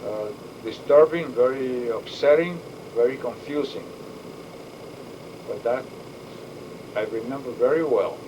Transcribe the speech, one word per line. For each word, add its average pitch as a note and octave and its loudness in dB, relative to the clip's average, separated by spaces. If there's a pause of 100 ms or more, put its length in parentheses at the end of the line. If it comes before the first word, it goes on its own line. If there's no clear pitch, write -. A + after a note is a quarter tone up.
uh, G#2+ -4 (360)
disturbing, D3+ 6
very B2+ 2
upsetting, D3+ 4 (360)
very B2 4
confusing. C3 -4 (1600)
But G#2+ -6
that B2 0 (1080)
I G#2+ 0
remember A#2+ -4
very B2+ 2
well. A2+ 2 (100)